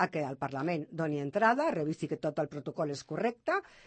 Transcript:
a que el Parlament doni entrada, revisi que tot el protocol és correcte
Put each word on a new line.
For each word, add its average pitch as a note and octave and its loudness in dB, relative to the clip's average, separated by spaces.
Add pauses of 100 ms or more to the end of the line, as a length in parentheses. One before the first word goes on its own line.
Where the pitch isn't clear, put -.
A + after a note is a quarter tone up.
a F3+ 4
que D#3 -2
el C3 -6
Parlament D3 -2
doni D#3 -2
entrada, A3+ 4
revisi D#3 0
que D3+ -2
tot D3 -2
el D3+ 2
protocol D3 -4
és C#3 -6
correcte A3+ 0 (340)